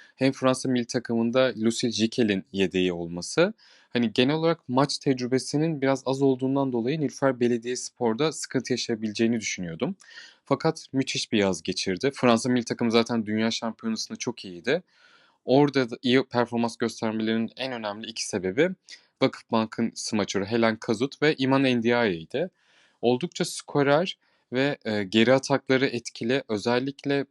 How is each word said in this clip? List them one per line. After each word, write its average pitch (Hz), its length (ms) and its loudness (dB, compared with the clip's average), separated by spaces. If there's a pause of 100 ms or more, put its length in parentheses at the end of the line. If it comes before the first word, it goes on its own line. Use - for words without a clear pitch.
(160)
hem 131 160 2
Fransa 131 360 0
milli 123 180 0
takımında 117 680 0
Lucille 113 360 0
Gickel'in 107 600 0
yedeği 92 400 0
olması, 87 600 -2 (360)
hani 117 220 0
genel 131 220 2
olarak 160 340 -2
maç 135 300 2
tecrübesinin 131 840 -2
biraz 135 240 0
az 135 160 0
olduğundan 135 500 2
dolayı 127 280 -2
Nilüfer 131 400 0
Belediyespor'da 120 920 0
sıkıntı - 400 -4
yaşayabileceğini 113 680 0
düşünüyordum. 95 560 -6 (480)
Fakat - 480 0
müthiş - 400 -4
bir 113 60 2
yaz 95 240 2
geçirdi. 95 520 -4
Fransa 120 340 2
milli 123 160 0
takımı - 260 -2
zaten 117 360 0
dünya 110 240 -2
şampiyonasında 113 680 -8
çok - 260 -8
iyiydi. 101 380 -4 (640)
Orada 135 460 4
da 120 120 -8
iyi 127 220 4
performans 120 520 0
göstermelerinin 110 800 -2
en 131 160 -6
önemli 110 340 -8
iki 113 200 -8
sebebi 104 440 0 (520)
Vakıfbank'ın 113 720 -2
smaçörü 98 500 -2
Helen 113 320 2
Kazut 117 460 -2
ve 151 160 4
Iman 135 260 2
Ndiaye'ydi. 120 840 0 (520)
Oldukça 127 420 0
skorer 143 720 0 (340)
ve, 135 320 0
e, 107 200 0
geri 110 280 4
atakları 135 540 2
etkili, 117 640 -4
özellikle 131 840 -2